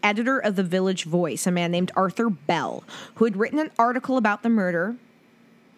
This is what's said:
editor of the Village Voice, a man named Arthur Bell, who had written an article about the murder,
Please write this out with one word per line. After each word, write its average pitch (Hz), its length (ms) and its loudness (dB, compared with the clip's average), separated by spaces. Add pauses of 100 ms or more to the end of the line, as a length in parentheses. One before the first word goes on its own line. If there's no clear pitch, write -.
editor 226 360 0
of 208 180 0
the 190 80 0
Village 185 400 0
Voice, 165 420 -2
a 185 60 2
man 175 180 0
named 180 240 0
Arthur 190 360 0
Bell, 143 520 -2 (340)
who 226 100 4
had 208 100 -2
written 226 220 -2
an 311 200 -2
article 247 380 2
about 208 260 2
the 233 80 0
murder, 190 460 0 (800)